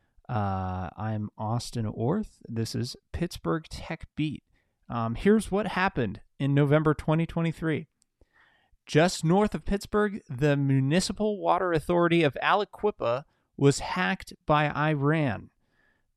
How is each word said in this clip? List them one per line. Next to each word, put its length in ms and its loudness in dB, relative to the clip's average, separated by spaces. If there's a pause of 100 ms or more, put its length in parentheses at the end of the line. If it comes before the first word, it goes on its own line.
(280)
Uh, 720 -4
I'm 400 -4
Austin 480 -4
Orth. 640 -4
This 260 -4
is 220 -6 (160)
Pittsburgh 560 -4
Tech 480 -12
Beat. 260 -4 (460)
Um, 260 -4
here's 340 4
what 180 -2
happened 520 -2 (180)
in 160 0
November 400 4
twenty 320 0
twenty-three. 640 -4 (1000)
Just 380 2
north 320 4
of 80 -6
Pittsburgh, 560 -2 (100)
the 280 2
Municipal 840 2
Water 320 2
Authority 520 2
of 200 2
Aliquippa 800 0 (320)
was 240 4
hacked 540 -4 (120)
by 240 2
Iran. 800 0 (680)